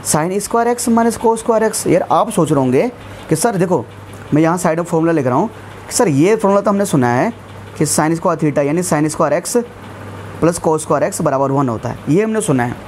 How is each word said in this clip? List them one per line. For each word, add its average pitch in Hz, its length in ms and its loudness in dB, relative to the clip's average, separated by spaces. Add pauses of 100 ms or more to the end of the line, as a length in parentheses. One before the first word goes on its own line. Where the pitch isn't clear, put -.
sin 165 340 0
square 233 340 0
x 240 140 -4
minus 233 320 2
cos 226 240 0
square 220 260 2
x, - 160 -6
यार 175 260 2
आप 196 180 2
सोच 160 220 2
रहे 139 80 2
होंगे 135 300 2 (380)
कि 160 80 2
सर 214 200 0
देखो 170 280 0 (500)
मैं 151 80 4
यहाँ 165 160 2
side 165 200 0
में 170 80 -4
formula 165 260 0
लिख 151 140 0
रहा 127 100 2
हूँ 202 120 2 (380)
कि - 80 -12
सर 233 140 2
ये 160 280 4
formula 202 240 2
तो 208 100 0
हमने 202 160 2
सुना 131 220 2
है 143 240 2 (460)
कि 156 80 2
sin 160 300 0
square 165 260 -2
theta 147 240 2
यानी 165 160 0
sin 156 280 2
square 156 300 0
x - 160 -4 (840)
plus 170 180 2
cos 156 260 0
square 147 240 0
x - 120 -8
बराबर 139 280 0
वन 135 180 2
होता 117 200 -4
है, 113 100 -8 (100)
ये 180 160 4
हमने 220 160 -2
सुना 131 240 2
है। 120 120 -4 (120)